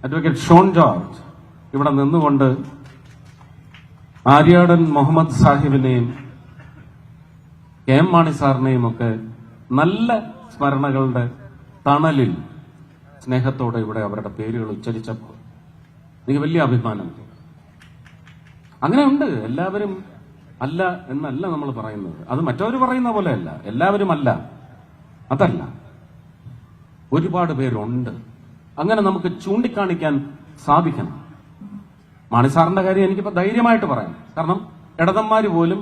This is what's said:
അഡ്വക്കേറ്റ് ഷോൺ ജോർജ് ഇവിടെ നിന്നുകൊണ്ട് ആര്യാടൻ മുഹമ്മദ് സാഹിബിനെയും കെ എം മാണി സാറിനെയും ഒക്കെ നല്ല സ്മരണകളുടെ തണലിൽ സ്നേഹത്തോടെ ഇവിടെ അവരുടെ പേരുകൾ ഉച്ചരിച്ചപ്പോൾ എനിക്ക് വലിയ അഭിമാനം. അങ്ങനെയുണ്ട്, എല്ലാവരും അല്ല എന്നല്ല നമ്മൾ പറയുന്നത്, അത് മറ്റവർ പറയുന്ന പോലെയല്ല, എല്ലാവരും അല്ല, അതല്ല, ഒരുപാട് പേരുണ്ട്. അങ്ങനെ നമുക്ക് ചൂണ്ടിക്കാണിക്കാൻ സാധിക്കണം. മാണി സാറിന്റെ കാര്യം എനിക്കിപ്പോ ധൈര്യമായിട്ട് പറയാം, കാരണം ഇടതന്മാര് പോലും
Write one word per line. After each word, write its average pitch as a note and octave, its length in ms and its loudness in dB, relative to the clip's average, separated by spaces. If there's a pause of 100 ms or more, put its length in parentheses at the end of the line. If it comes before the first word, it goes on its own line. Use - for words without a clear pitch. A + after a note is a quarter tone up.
അഡ്വക്കേറ്റ് D3+ 420 -2
ഷോൺ F3 180 8 (120)
ജോർജ് A2+ 420 2 (560)
ഇവിടെ C#3+ 240 0
നിന്നുകൊണ്ട് C#3 480 4 (1900)
ആര്യാടൻ E3+ 480 8 (160)
മുഹമ്മദ് D#3+ 460 2
സാഹിബിനെയും C3+ 640 2 (1800)
കെ C3 140 6
എം F3 120 4
മാണി D#3+ 280 6
സാറിനെയും C3 500 0
ഒക്കെ A#2 180 -4 (680)
നല്ല G#3 300 0 (440)
സ്മരണകളുടെ C3+ 720 -2 (640)
തണലിൽ C#3+ 440 2 (920)
സ്നേഹത്തോടെ B2 600 -4
ഇവിടെ G#2+ 220 -6
അവരുടെ G2+ 300 -8
പേരുകൾ A2 380 -8
ഉച്ചരിച്ചപ്പോൾ A2+ 600 -10 (880)
എനിക്ക് C#3+ 220 -2
വലിയ E3 220 -2
അഭിമാനം. A2 420 -4 (1700)
അങ്ങനെയുണ്ട്, C#4 440 2 (220)
എല്ലാവരും F#3+ 420 -4 (720)
അല്ല E3 160 -4 (320)
എന്നല്ല D3 300 -6 (100)
നമ്മൾ C#3+ 160 -6 (100)
പറയുന്നത്, G#2 400 -12 (120)
അത് C3 160 -2
മറ്റവർ G3 260 -2 (100)
പറയുന്ന B3+ 340 -2
പോലെയല്ല, A#2 320 -4 (220)
എല്ലാവരും F#3+ 440 0
അല്ല, C3+ 140 -2 (1080)
അതല്ല, - 260 0 (1500)
ഒരുപാട് E3+ 440 -2
പേരുണ്ട്. A#2+ 540 -4 (680)
അങ്ങനെ G#3+ 260 0
നമുക്ക് F3+ 220 -2 (140)
ചൂണ്ടിക്കാണിക്കാൻ G3 680 -2 (520)
സാധിക്കണം. D3+ 500 0 (1160)
മാണി B2+ 240 4
സാറിന്റെ F3 320 2
കാര്യം F#3+ 200 2
എനിക്കിപ്പോ G3 320 -4
ധൈര്യമായിട്ട് A3+ 520 2
പറയാം, G#2 220 -4 (240)
കാരണം D#3+ 220 -2 (420)
ഇടതന്മാര് G#3+ 540 2
പോലും E3+ 260 0